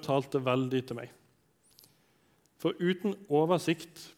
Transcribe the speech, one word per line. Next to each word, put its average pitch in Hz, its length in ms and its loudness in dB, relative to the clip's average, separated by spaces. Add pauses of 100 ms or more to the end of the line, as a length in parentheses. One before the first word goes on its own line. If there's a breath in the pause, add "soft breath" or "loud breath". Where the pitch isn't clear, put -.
talte 139 400 0
veldig 127 440 0
til 117 120 -8
meg. 120 140 -12 (1400 soft breath)
For - 240 -2
uten 180 340 0 (140)
oversikt 160 720 0 (180)